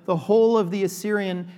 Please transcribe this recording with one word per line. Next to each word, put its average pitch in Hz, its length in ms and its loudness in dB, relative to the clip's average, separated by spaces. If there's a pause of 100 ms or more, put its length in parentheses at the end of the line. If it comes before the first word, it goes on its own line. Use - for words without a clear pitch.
the 185 100 0
whole 220 440 4
of 180 100 0
the 196 140 -2
Assyrian 185 760 -4